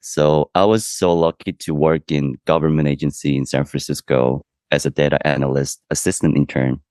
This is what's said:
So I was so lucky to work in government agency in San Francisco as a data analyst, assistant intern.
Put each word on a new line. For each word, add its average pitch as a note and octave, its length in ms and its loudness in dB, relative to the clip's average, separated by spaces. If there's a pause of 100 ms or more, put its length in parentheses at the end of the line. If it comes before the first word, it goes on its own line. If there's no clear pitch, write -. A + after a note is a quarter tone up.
So D2+ 540 0
I F#2 100 2
was A2 220 2
so F2+ 280 0
lucky E2 380 -2
to D#2 220 -6
work D#2 360 0
in C#2+ 260 -2 (100)
government D#2 420 2
agency C#2+ 480 -2
in C2+ 100 -2
San C2 180 -2
Francisco C2+ 760 -2 (280)
as D2 140 0
a - 60 0
data C#2+ 360 0
analyst, C#2 540 -2 (100)
assistant D#2+ 460 0
intern. C2 440 0 (100)